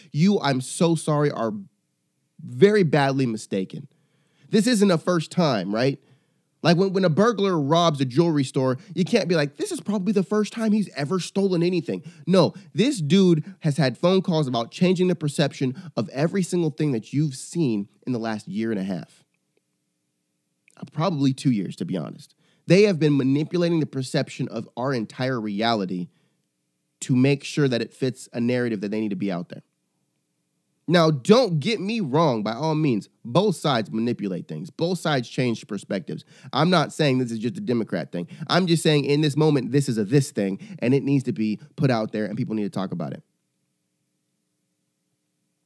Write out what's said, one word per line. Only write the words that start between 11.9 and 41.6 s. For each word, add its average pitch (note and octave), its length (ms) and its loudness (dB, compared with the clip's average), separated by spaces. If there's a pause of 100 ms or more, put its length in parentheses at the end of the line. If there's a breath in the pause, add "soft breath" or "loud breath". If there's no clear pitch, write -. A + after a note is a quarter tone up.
No, E3+ 300 4 (180 loud breath)
this A3+ 280 0
dude F3 580 4
has D3+ 180 -2
had C3 220 0
phone F#3 240 2
calls D#3 240 0
about A#2 240 -4
changing F3+ 380 2
the F3 60 0
perception C#3 640 -2 (160 loud breath)
of A2+ 140 -4
every E3+ 320 -2
single E3+ 300 -2
thing D3+ 220 -2
that A2 200 -6
you've C#3+ 220 0
seen A2+ 520 -2 (200)
in C3 60 -4
the A#2 60 -4
last A2 280 -6
year A2 240 -4
and G2 80 -2
a F#2+ 40 -4
half. - 380 -8 (1600)
Uh, - 140 -16
probably D3 400 0
two C3+ 200 0
years, G2+ 260 -2
to F#2+ 80 -8
be F2+ 100 -4
honest. - 400 -10 (320)
They F#3+ 160 6
have G3 160 2
been D3 160 4
manipulating D#3+ 640 0
the C#3+ 60 0
perception C3 640 -6
of A2 260 -10
our C3 180 -2
entire B2+ 460 -4
reality G2+ 720 -2 (880)
to - 160 0
make C#3 300 2
sure C#3+ 240 0
that A#2 120 0
it A2 120 -8
fits - 400 -6
a A#2+ 80 -4
narrative A#2+ 400 0
that G2+ 100 -4
they A2 80 -4
need A2 120 -4
to G2 40 -4
be G2 160 -4
out F2 160 -6
there. - 160 -18 (1200)
Now, D#3+ 260 4
don't F3 500 4
get G3+ 180 -2
me G#3+ 220 -4
wrong, C3 420 0
by G#2+ 120 -2
all D#3 200 -2
means, C3+ 320 0 (160)
both E3 320 2
sides B2 340 -2
manipulate G#2 600 -4
things. D#2 200 -10
Both E3+ 300 -4
sides C#3 300 -2
change A#2+ 360 -2
perspectives. F#2+ 600 -8 (260 loud breath)
I'm D#3 180 2
not D3+ 220 2
saying C3+ 280 0
this B2 120 -4
is A2+ 80 -6
just A2 160 -4
a G#2 60 -10
Democrat G#2 500 -2
thing. F2 160 -6 (220 loud breath)
I'm F3 180 2
just E3 160 2
saying D3+ 220 2
in C#3+ 160 2
this C#3+ 160 0
moment, C#3+ 340 2
this C#3 160 2
is A2+ 100 -2
a A2 60 0
this C3+ 280 2
thing, G2 280 -2 (200 loud breath)
and B2 140 2
it C#3 100 2
needs C#3 200 2
to B2 80 -4
be G#2+ 300 -4 (160 loud breath)